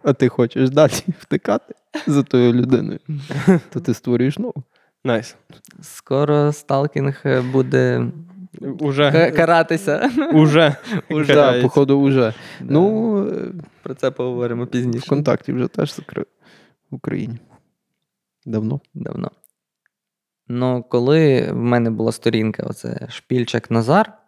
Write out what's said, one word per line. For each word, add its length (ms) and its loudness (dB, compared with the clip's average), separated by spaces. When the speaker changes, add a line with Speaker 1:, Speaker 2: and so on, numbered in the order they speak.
Speaker 1:
а 100 2
ти 160 2
хочеш 420 0
далі 220 4
втикати 560 -4
за 160 2
тою 300 4
людиною, 460 0
то 100 -8
ти 140 -2
створюєш 440 -2
нову. 160 -8
Speaker 2:
Найс. 320 -2
Speaker 3:
Скоро 720 0
сталкінг, 720 -4
е, 140 2
буде 640 0
Speaker 2:
Уже. 320 2
Speaker 3:
ка-, 180 4
каратися. 800 2
Speaker 2:
Уже. 440 6
Speaker 3:
<laughs> 180 -6
Уже. 240 2
Speaker 1:
Да, 60 8
Speaker 2:
Карається. 280 4
Speaker 1:
походу, 320 4
уже. 200 2
Speaker 3:
Да. 120 -14
Speaker 1:
Ну, 460 2
е, 180 -6
Speaker 3:
Про 120 -12
це 160 -2
поговоримо 560 -6
пізніше. 400 -4
Speaker 1:
ВКонтакті 460 0
вже 160 -2
теж 280 -4
закрили 300 -10
в 40 -10
Україні. 440 -8
Давно. 340 -4
Speaker 3:
Давно. 360 -10
Ну, 400 -4
коли 640 2
в 40 -4
мене 340 0
була 220 -2
сторінка: 580 -2
оце 400 -10
Шпільчак 600 -4
Назар 420 2